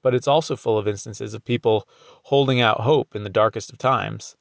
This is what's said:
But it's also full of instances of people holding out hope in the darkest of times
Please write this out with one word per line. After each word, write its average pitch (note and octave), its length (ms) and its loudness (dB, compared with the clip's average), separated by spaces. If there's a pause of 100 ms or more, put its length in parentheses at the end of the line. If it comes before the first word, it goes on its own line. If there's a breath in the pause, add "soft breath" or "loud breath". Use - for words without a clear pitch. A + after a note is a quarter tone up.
But B2+ 120 2
it's B2+ 140 -2
also C#3+ 300 0
full A2 200 0
of G#2 80 -2
instances G#2+ 480 -8
of A2 120 -14
people A2+ 420 0 (360 soft breath)
holding C3+ 360 2
out A2 220 2
hope C3 340 0
in G#2 80 -8
the G2+ 60 -10
darkest G#2+ 420 0
of A#2 60 -20
times A2 640 -4